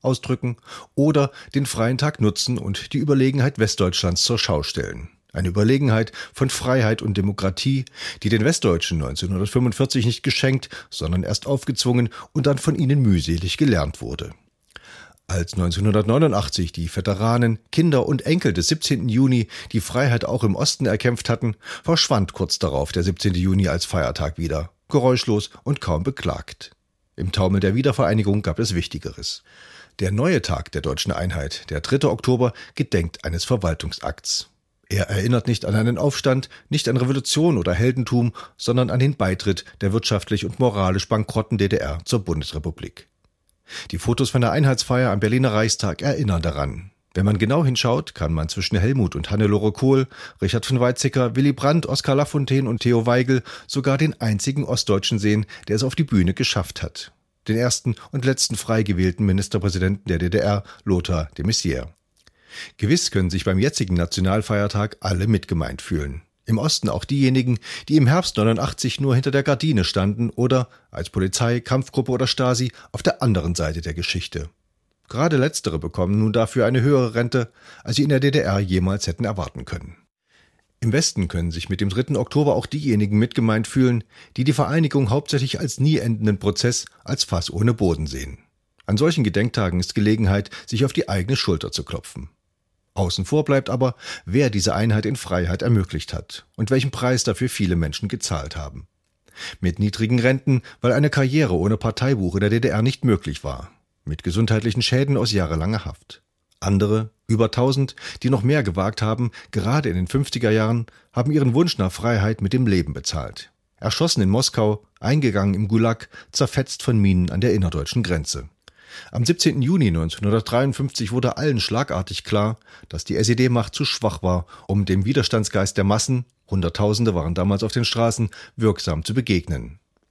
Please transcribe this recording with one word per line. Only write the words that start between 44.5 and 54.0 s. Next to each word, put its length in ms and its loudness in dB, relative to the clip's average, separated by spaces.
Einheitsfeier 580 2
am 80 0
Berliner 320 2
Reichstag 500 0
erinnern 400 0
daran. 500 -4
Wenn 120 2
man 120 4
genau 280 2
hinschaut, 500 0
kann 160 -2
man 160 -2
zwischen 300 -2
Helmut 400 2
und 120 -6
Hannelore 440 2
Kohl, 340 2
Richard 240 -2
von 140 0
Weizsäcker, 560 0
Willy 160 4
Brandt, 340 0
Oskar 300 0
Lafontaine 540 0
und 120 -4
Theo 240 2
Weigel 380 2
sogar 300 0
den 240 -2